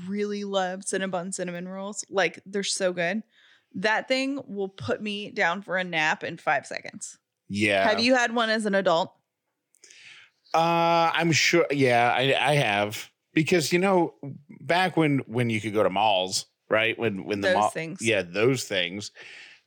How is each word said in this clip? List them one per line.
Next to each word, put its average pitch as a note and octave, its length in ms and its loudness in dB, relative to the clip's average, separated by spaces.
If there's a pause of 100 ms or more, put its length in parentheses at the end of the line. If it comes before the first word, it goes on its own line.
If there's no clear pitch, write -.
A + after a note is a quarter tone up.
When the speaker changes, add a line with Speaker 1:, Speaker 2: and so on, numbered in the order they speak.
Speaker 1:
really G#3 360 -4
love F#3+ 360 -2
Cinnabon F#3+ 520 -4
cinnamon F3+ 360 -8
rolls. G3 420 -12
Like, F#3 340 0
they're G3 200 -6
so F#3 280 -2
good. F3+ 300 -2 (520)
That G#3 340 -2
thing C4+ 380 -2
will G3 220 -6
put F#3+ 320 -6
me G#3 300 -8
down F#3+ 320 -2
for F3 160 -6
a F#3 60 -2
nap E3 400 -2
in D#3+ 140 -8
five D3 280 -2
seconds. - 520 -14 (300)
Speaker 2:
Yeah. G2+ 400 2
Speaker 1:
Have - 120 2
you A#3+ 140 4
had A#3+ 200 0
one A#3 140 0
as A3 160 0
an G3+ 100 0
adult? F#3 400 2 (1400)
Speaker 2:
Uh, E3+ 600 4
I'm E3 180 2
sure. E3 380 4
Yeah, B2 440 4
I, B2 360 2
I D3+ 40 4
have. G#2+ 560 0 (240)
Because, D#3+ 380 2
you F3 60 4
know, F3+ 360 2 (460)
back E3+ 360 0
when, D3 240 4
when A#2 280 -2
you A2 120 0
could G#2+ 120 -6
go G#2+ 100 4
to F#2+ 80 6
malls, F#2+ 560 2 (220)
right? A2 300 2
When, G#2 260 -2
when G2+ 160 -2
the G2 80 0
Speaker 1:
Those F#2+ 80 4
Speaker 2:
mall, G#2+ 140 4
Speaker 1:
things. - 320 -10
Speaker 2:
yeah, G#2+ 200 2
those G#2+ 420 0
things. F#2+ 460 -4 (560)